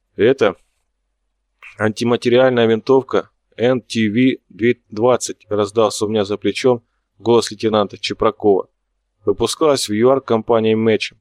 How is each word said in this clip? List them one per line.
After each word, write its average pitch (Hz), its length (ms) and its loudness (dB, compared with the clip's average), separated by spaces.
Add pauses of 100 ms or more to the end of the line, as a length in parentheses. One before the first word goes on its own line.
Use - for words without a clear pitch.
(160)
«Это 110 400 2 (1200)
антиматериальная 120 880 2
винтовка 113 640 0 (260)
Н 123 240 0
Т 110 300 -4
В 120 680 -2 (140)
двадцать», — 113 580 -2
раздался 104 560 -2
у 104 40 -4
меня 107 180 -2
за 101 100 -4
плечом 117 480 -2 (340)
голос 110 320 0
лейтенанта 107 460 -2
Чепракова. - 720 -2 (560)
«Выпускалась 120 640 -2
в 104 40 -6
юар 123 280 2
компанией 110 540 0
Мэчем. 110 460 -2